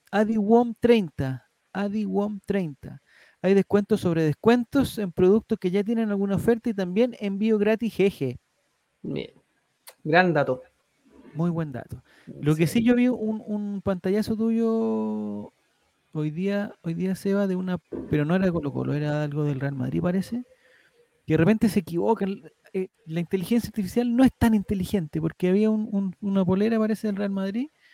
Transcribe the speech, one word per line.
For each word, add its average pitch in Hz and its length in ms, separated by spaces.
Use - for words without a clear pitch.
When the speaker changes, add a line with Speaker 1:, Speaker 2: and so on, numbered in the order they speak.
Speaker 1:
adiwom 220 680
treinta, 156 680
adiwom 202 720
treinta. 165 560
Hay 190 140
descuentos 196 460
sobre 165 220
descuentos 233 760
en 196 140
productos 202 460
que 185 120
ya 202 120
tienen 226 280
alguna 196 240
oferta 226 340
y 226 40
también 196 460
envío 202 380
gratis, 214 380
jeje. 147 440
Speaker 2:
Bien. - 300
Gran 170 300
dato. 139 300
Speaker 1:
Muy 165 160
buen 160 220
dato. - 320
Lo 151 160
que 165 120
Speaker 2:
Sí. - 0
Speaker 1:
sí 226 160
yo 240 120
vi 240 120
un, 220 380
un 208 360
pantallazo 196 560
tuyo 220 1160
hoy 151 180
día, 202 420
hoy 165 100
día, 180 220
Seba, 196 320
de 185 80
una, 185 240
pero 151 160
no 165 100
era 190 100
de 180 60
Colo 151 220
Colo, 127 200
era 151 300
algo 147 200
del 143 160
Real 139 160
Madrid, 135 260
parece, 190 420
que 156 100
de - 20
repente 208 320
se 202 120
equivoca. 190 440
El, 190 260
eh, 185 160
la 160 160
inteligencia 190 480
artificial 233 460
no 254 80
es 254 140
tan 233 180
inteligente, 185 680
porque 165 280
había 208 200
un, 214 220
un, 196 300
una 196 240
polera, 208 340
parece, 220 280
del 202 100
Real 202 140
Madrid, 196 380